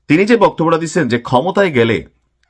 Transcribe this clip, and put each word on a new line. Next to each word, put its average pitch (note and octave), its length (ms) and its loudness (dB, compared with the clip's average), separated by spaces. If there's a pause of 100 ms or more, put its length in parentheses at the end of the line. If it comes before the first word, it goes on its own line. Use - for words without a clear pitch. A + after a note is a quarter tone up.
তিনি E3+ 180 2
যে A3+ 120 4
বক্তব্যটা E3 400 0
দিচ্ছেন D#3+ 300 -4
যে A#2 120 -2
ক্ষমতায় F3+ 520 -2
গেলে A2+ 340 0 (440)